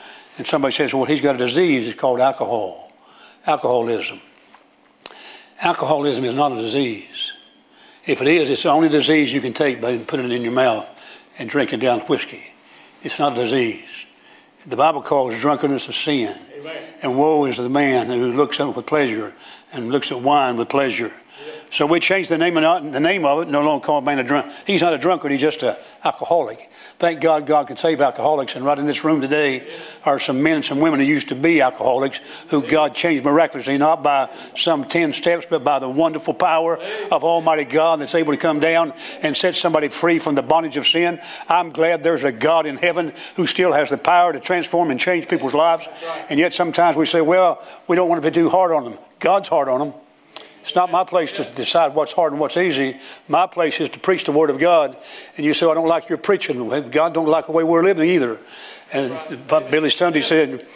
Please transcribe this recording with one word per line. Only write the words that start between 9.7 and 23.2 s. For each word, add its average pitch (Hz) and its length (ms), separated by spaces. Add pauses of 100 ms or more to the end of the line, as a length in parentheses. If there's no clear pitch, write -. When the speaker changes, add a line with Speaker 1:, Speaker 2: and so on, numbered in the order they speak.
Speaker 1:
by 120 160
putting 127 280
it 120 60
in 123 100
your 117 100
mouth 120 360 (500)
and 117 120
drinking 135 300
down 123 220
whiskey. - 520 (480)
It's - 160
not 143 140
a - 20
disease. 117 720 (600)
The 127 100
Bible 143 260
calls 127 360
drunkenness 139 500
a 120 40
sin. 120 420 (240)
Speaker 2:
Amen. 160 180 (260)
Speaker 1:
And 131 160
woe 151 260
is 123 140
the 123 100
man 131 380
who 123 260
looks 139 280
up 143 140
with 120 120
pleasure 110 480 (380)
and 120 200
looks - 180
at 127 100
wine 131 360
with 117 120
pleasure. 123 440
Speaker 2:
Yeah. - 400 (180)
Speaker 1:
So - 160
we 165 140
changed 185 300
the 160 80
name 170 180
of, 160 80
not, 160 280
the 127 60
name 170 260